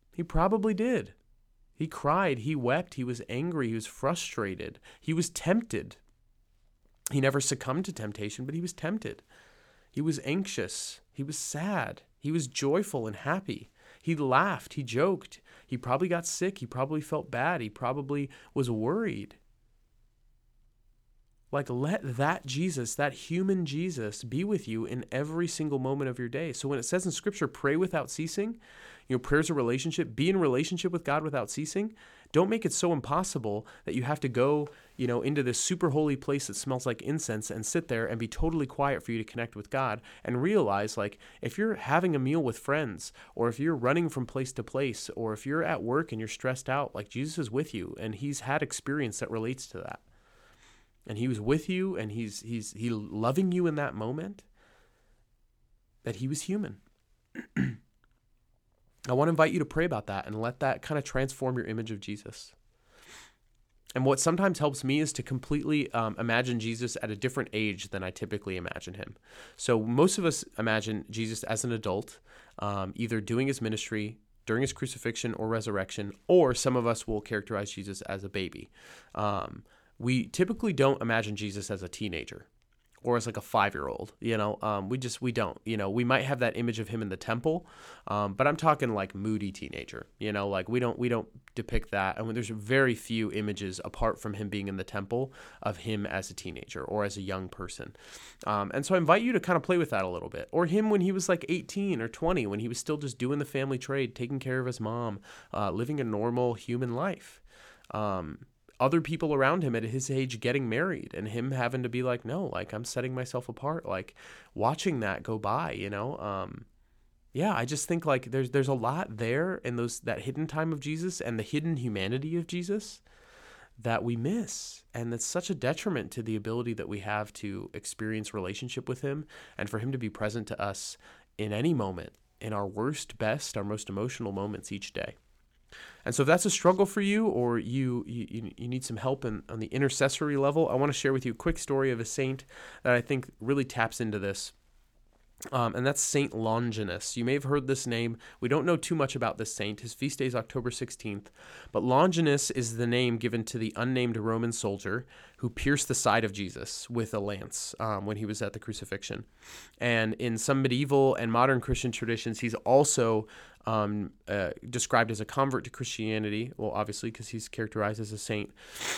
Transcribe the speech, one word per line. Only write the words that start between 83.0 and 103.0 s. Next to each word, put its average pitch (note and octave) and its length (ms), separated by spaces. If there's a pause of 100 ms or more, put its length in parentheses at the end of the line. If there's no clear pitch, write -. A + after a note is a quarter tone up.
or A#2+ 140
as, A2+ 80
like, A2+ 140
a - 20
five-year-old, E2+ 800
you A2+ 160
know, G#2 240
um, G2+ 300
we C3 80
just, B2+ 240
we B2 100
don't, G#2 320
you A2+ 120
know, G2 120
we A#2 160
might C3 200
have C3+ 160
that A#2 160
image A#2 240
of G2+ 80
him A2+ 120
in G#2 80
the F#2+ 80
temple, D#3 500 (420)
um, G#2 260
but C3 120
I'm D3 100
talking, C#3+ 360
like, G2 220
moody G2+ 380
teenager, - 540 (120)
you G#2+ 140
know, G2+ 160
like, F#2+ 200
we B2 120
don't, A#2+ 180
we B2 100
don't A#2 200 (260)
depict - 380
that. F#2+ 260
And A2 180
there's A#2 120
very A2+ 460
few A2+ 380
images G2+ 520
apart - 360
from G#2+ 140
him G#2 160
being G2 180
in G2 80
the F#2+ 80
temple A#2 480 (300)
of G#2 160
him G#2+ 260
as - 260
a F2 40
teenager D2 500
or G#2 200
as G2+ 120
a G2+ 60
young F#2+ 260
person. - 480 (500)
Um, G3+ 280
and C#3+ 100
so F#3+ 120
I - 20
invite F3 240
you B3 100
to G3 80
kinda F3 200
play F3+ 180
with E3 120
that F#2+ 140
a F#2 40
little F2 200
bit, - 220
or E3+ 160
him G#3+ 240
when G#3 100
he F#3 120
was, F#3 160
like, F3 200
eighteen F3+ 540
or A#2 60
twenty, D#3+ 380
when G#2 140
he A2+ 80
was A#2+ 100
still D3+ 200
just C#3 180